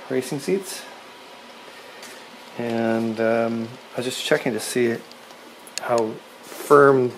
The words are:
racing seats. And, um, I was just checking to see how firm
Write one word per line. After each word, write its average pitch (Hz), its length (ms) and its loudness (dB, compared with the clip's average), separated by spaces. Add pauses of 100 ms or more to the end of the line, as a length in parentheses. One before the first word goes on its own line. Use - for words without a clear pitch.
racing 131 300 -4
seats. 190 420 -4 (1800)
And, 113 640 0
um, 113 460 2 (260)
I - 40 -8
was 123 100 -4
just - 180 -6
checking 147 280 2
to 110 60 -4
see 120 380 0 (840)
how 117 320 0 (280)
firm 139 760 6